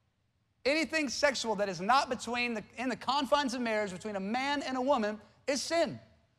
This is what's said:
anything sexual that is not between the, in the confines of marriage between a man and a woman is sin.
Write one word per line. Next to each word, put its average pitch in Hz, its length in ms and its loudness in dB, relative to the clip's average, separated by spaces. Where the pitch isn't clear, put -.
anything 302 440 2
sexual 226 460 2
that 196 140 0
is 170 120 -6
not 254 280 4
between 240 440 -2
the, 214 100 -6
in 254 120 -4
the 226 60 -2
confines 277 580 2
of 254 80 -2
marriage 214 300 0
between 202 240 -8
a 196 40 -4
man 254 420 -2
and 262 160 -4
a 254 40 -2
woman 226 380 2
is 269 140 0
sin. 302 380 0